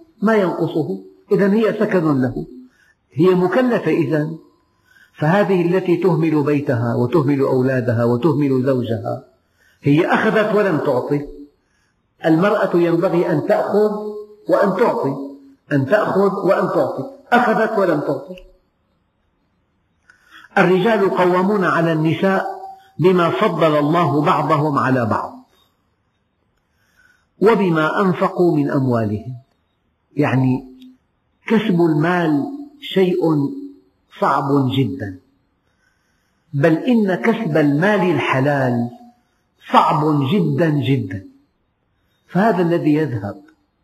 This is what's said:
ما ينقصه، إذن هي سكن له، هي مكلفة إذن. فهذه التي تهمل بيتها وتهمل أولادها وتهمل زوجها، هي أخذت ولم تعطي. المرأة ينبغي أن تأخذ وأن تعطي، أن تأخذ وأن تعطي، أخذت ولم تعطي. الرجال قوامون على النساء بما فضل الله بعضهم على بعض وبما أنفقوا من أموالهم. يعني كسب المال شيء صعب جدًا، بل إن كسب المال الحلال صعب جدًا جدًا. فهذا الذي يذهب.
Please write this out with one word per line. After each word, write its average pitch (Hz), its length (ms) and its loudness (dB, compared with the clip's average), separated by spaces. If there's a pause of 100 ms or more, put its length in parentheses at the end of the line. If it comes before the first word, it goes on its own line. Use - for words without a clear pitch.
(220)
ما 220 140 2
ينقصه، 170 680 -2 (300)
إذن 196 200 2
هي 214 280 2
سكن 156 420 0
له، 127 240 -4 (680)
هي 165 160 4
مكلفة 185 640 2
إذن. 156 460 -2 (760)
فهذه 180 480 2
التي 175 360 0
تهمل 160 460 0
بيتها 127 520 0
وتهمل 139 440 0
أولادها 127 640 0
وتهمل 131 640 2
زوجها، 120 580 -4 (580)
هي 147 240 2
أخذت 214 500 0
ولم 196 220 2
تعطي. 139 500 -2 (1000)
المرأة 190 500 2
ينبغي 170 560 0
أن 147 160 -2
تأخذ 208 440 0 (580)
وأن 185 260 2
تعطي، 151 400 -2 (560)
أن 139 140 0
تأخذ 190 640 0
وأن 190 200 2
تعطي، - 420 -2 (240)
أخذت 220 460 0
ولم 170 200 0
تعطي. 151 360 -6 (2250)
الرجال 190 520 2
قوامون 185 540 0
على 165 280 0
النساء 165 540 0 (540)
بما 175 300 4
فضل 165 480 2
الله 151 440 2
بعضهم 151 560 0
على 123 280 0
بعض - 420 -6 (1900)
وبما 185 600 2
أنفقوا 180 560 2
من 143 120 0
أموالهم. 120 640 -2 (800)
يعني 131 520 0 (800)
كسب 180 340 0
المال 160 640 0 (360)
شيء 180 360 0 (1040)
صعب 139 580 0
جدًا، 107 400 -4 (1400)
بل 156 200 2
إن 214 420 2
كسب 196 420 -2
المال 175 540 2
الحلال 131 800 0 (840)
صعب 156 460 2 (140)
جدًا 165 360 0
جدًا. 120 560 -2 (1000)
فهذا 185 340 0
الذي 165 320 2
يذهب. 120 480 -4 (420)